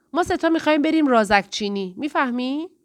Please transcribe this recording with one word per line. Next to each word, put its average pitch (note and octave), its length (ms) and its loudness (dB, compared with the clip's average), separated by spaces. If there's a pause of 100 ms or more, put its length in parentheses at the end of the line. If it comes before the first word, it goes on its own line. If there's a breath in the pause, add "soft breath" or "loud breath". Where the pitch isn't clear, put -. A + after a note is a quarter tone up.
(140)
ما D#4+ 100 2
سه F4 140 -2
تا E4 120 0
می‌خوایم D#4 320 2
بریم D#4 260 2
رازک G#3 420 2
چینی. G3 480 -6
می‌فهمی؟ C4+ 720 -4 (160)